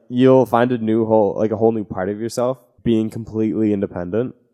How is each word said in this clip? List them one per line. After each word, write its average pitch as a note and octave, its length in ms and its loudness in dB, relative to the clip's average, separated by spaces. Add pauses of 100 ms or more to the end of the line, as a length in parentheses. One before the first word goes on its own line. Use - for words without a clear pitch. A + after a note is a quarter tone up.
you'll C3 360 4
find A#2+ 260 2
a B2 60 -2
new A2 280 0
whole, A2 320 2
like, G#2+ 140 0
a G#2+ 60 -2
whole A2+ 160 2
new A2 100 -4
part F#2 260 -6
of G#2 100 -6
yourself B2 380 -4 (260)
being A2 260 0
completely G#2+ 640 -2
independent. G2 640 -4 (180)